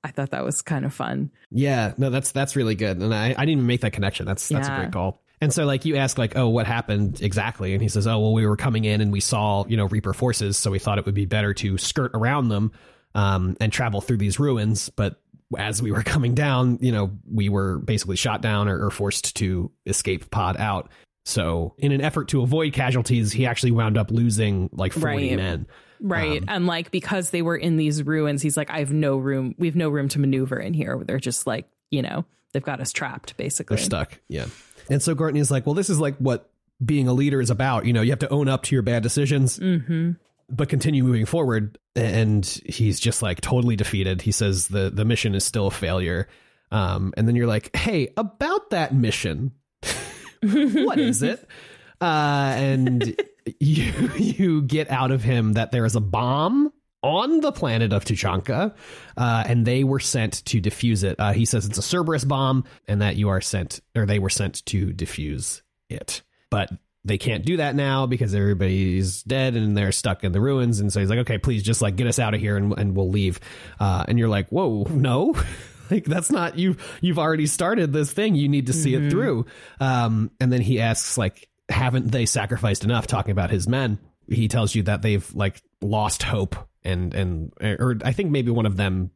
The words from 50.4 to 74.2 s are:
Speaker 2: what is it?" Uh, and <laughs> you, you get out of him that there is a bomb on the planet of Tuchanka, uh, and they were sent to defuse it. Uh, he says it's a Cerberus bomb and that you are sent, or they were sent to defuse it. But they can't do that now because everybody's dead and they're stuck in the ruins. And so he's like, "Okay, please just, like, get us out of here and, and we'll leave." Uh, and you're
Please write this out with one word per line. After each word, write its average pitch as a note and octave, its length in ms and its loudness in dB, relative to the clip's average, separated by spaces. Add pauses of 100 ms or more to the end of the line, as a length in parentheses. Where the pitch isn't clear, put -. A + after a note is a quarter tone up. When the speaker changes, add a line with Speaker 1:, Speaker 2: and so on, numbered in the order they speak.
Speaker 2:
what C#4+ 580 2
is A#3 240 2
it?" F3+ 220 -4 (540)
Uh, D3 560 2
and B2+ 600 2 (240)
<laughs> - 200 -10
you, D3+ 320 2 (260)
you F#3 440 2
get D3 300 -2
out C3 200 0
of B2+ 120 0
him A2+ 300 2
that A2+ 180 0
there A#2+ 140 2
is A2 100 2
a A2 60 2
bomb C#3+ 720 2 (320)
on A#3+ 380 2
the D4 100 2
planet A2+ 420 0
of G2+ 120 0
Tuchanka, G#2 680 0 (420)
uh, A#2 320 0
and A#2+ 180 4
they B2+ 180 2
were C3+ 160 2
sent - 460 -4
to A2+ 160 0
defuse G#2 420 0
it. F#2+ 160 0
Uh, G#2 140 2
he A2+ 120 4
says G#2+ 200 0
it's G2+ 120 -4
a G2+ 40 -4
Cerberus D#3+ 440 0
bomb C3+ 400 2 (220)
and G2+ 140 2
that G2+ 140 2
you G#2 140 2
are F#2 120 2
sent, - 380 -4 (160)
or A2 100 2
they G#2 140 2
were F#2+ 100 0
sent - 380 -4
to F#2+ 200 0
defuse D#2+ 720 -6 (280)
it. - 320 -10 (280)
But G#2 220 0 (340)
they G2+ 120 0
can't G#2+ 280 -2
do E3+ 120 2
that C#3+ 180 0
now C3+ 320 2
because A#2 280 0
everybody's F#2+ 880 2
dead C3 320 0
and G#2+ 220 2
they're G2+ 160 2
stuck - 300 -2
in F#2+ 100 0
the G2 80 2
ruins. B2 380 2
And G2+ 120 0
so G#2 80 0
he's G2 100 2
like, A#2 100 2
"Okay, A#2 180 -2
please G#2+ 260 0
just, A2 180 0
like, G2+ 140 0
get A#2+ 120 0
us A2+ 120 0
out A2 140 0
of G#2 80 0
here G#2 160 0
and, G2+ 200 0
and G2 180 0
we'll F#2+ 140 2
leave." F#2+ 300 0 (400)
Uh, F#2+ 280 2
and A#2+ 120 2
you're A2+ 100 4